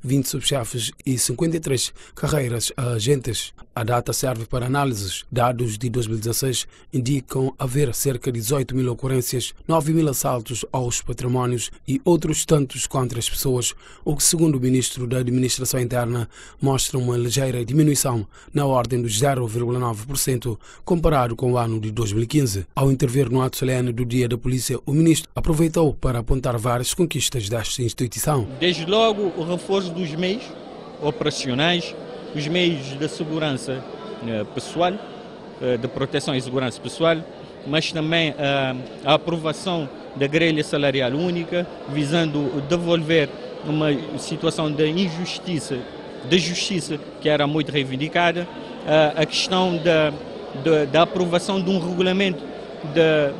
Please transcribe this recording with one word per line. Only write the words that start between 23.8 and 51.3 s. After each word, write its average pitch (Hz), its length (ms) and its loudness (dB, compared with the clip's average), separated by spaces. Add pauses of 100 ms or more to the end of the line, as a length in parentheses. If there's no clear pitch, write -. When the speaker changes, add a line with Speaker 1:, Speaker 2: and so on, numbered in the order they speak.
Speaker 1:
do 117 120 0
Dia 123 240 2
da 117 100 -2
Polícia, 127 480 -2
o 143 60 -2
ministro 160 420 6
aproveitou 160 580 4
para 123 280 0
apontar 127 360 2
várias 120 380 0
conquistas 127 540 0
desta 117 340 -2
instituição. 123 640 0 (140)
Speaker 2:
Desde 165 260 0
logo 208 500 2
o 175 60 -4
reforço 180 480 -2
dos 165 240 -4
meios 185 300 -2 (580)
operacionais, 147 880 0 (440)
os 147 100 -4
meios 156 500 0
de 147 120 -2
segurança, 147 760 -4 (400)
eh, 113 200 -2 (100)
pessoal, 170 380 0 (680)
eh, 123 160 0
de 120 120 -2
proteção 135 480 -2
e 127 40 0
segurança 123 400 -4
pessoal, 165 360 0 (500)
mas 151 240 -2
também, 160 480 0
eh, 139 380 0 (280)
a 143 100 6
aprovação 160 760 -2 (260)
da 139 140 2
grelha 160 340 4
salarial 139 480 2
única, 175 560 0 (220)
visando 147 800 0
devolver 165 600 4 (380)
uma 151 220 2 (320)
situação 160 500 -2
de 151 180 2
injustiça, 165 920 -2 (480)
de 165 100 4
justiça, 170 580 -2 (240)
que - 80 0
era 147 160 4
muito 147 280 0
reivindicada, 156 760 0 (400)
eh, 151 300 6
a 156 100 2
questão 185 520 0
da, 156 340 4 (520)
da, 156 200 4
da 147 180 4
aprovação 180 600 0